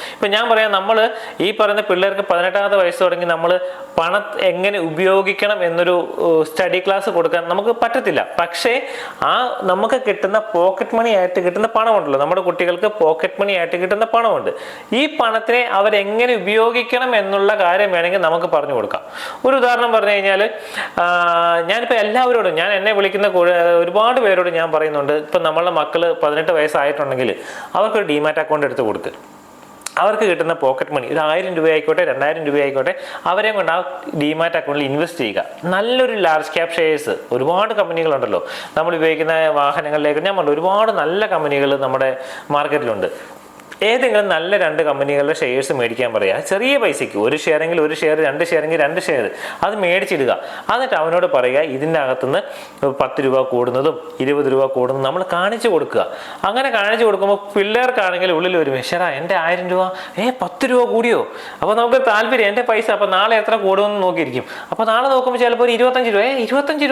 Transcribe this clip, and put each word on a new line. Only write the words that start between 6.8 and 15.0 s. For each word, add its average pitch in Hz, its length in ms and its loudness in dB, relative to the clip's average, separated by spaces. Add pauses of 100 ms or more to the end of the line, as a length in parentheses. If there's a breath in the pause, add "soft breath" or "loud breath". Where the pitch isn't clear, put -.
ക്ലാസ് 196 300 0
കൊടുക്കാൻ 165 260 0 (100)
നമുക്ക് 208 200 0 (100)
പറ്റത്തില്ല. 208 440 0 (140)
പക്ഷേ - 320 -2 (520 loud breath)
ആ 151 80 2 (380)
നമുക്ക് 220 380 2
കിട്ടുന്ന 202 300 0 (160)
പോക്കറ്റ് 185 440 0
മണി 233 200 2
ആയിട്ട് 180 280 0
കിട്ടുന്ന 208 300 0
പണമുണ്ടല്ലോ, 196 480 2
നമ്മുടെ 180 240 0
കുട്ടികൾക്ക് 175 420 -2 (100)
പോക്കറ്റ് 165 400 0
മണി 202 200 0
ആയിട്ട് 170 220 -2
കിട്ടുന്ന 202 220 0 (100)
പണമുണ്ട്. 220 360 0 (500 loud breath)